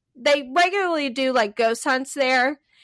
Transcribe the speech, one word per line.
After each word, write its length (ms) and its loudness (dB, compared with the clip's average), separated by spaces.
they 380 0
regularly 560 0
do, 240 0
like, 220 0
ghost 300 0
hunts 280 -2
there. 460 0